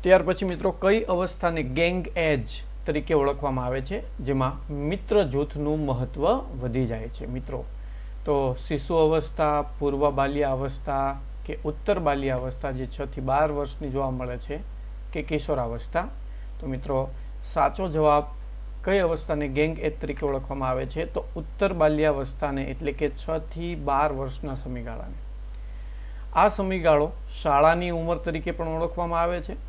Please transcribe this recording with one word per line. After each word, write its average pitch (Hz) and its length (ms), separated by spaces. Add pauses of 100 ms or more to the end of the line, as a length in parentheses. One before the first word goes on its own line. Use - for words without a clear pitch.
ત્યાર 185 220
પછી 180 240
મિત્રો, 180 240
કઈ 202 320
અવસ્થાને 175 600
ગેંગ 165 540
એજ 151 460 (240)
તરીકે 151 280
ઓળખવામાં 139 500
આવે 131 180
છે, 196 360
જેમાં 135 540
મિત્ર 170 500
જૂથનું 147 580
મહત્વ 143 600 (200)
વધી 123 260
જાય 113 220
છે? - 180
મિત્રો, 127 380 (600)
તો 139 320 (100)
શિશુ 156 280
અવસ્થા, 156 680
પૂર્વ 143 480
બાલ્ય 139 320
અવસ્થા 135 760 (260)
કે - 180
ઉત્તર 170 340
બાલ્ય 143 300
અવસ્થા 127 420
જે 131 160
છ - 160
થી 139 180
બાર 139 320
વર્ષની 143 380
જોવા 135 200
મળે 127 280
છે 143 200 (540)
કે 160 100
કિશોરાવસ્થા. 143 840 (520)
તો 123 60
મિત્રો, 135 440 (420)
સાચો 170 360
જવાબ 151 360 (600)
કઈ 196 140
અવસ્થાને 156 500
ગેંગ 151 300
એજ 151 220
તરીકે 147 260
ઓળખવામાં 139 420
આવે 127 180
છે? 151 180
તો - 200 (120)
ઉત્તર 196 360
બાલ્યાવસ્થાને, 151 920
એટલે 135 280
કે 147 180
છ - 280
થી 170 360
બાર 143 380
વર્ષના 135 420
સમયગાળાને. 123 600 (1160)
આ 190 160
સમયગાળો 175 640 (300)
શાળાની 165 480
ઉંમર 170 260
તરીકે 160 340
પણ 165 180
ઓળખવામાં 170 540
આવે 175 180
છે - 160 (120)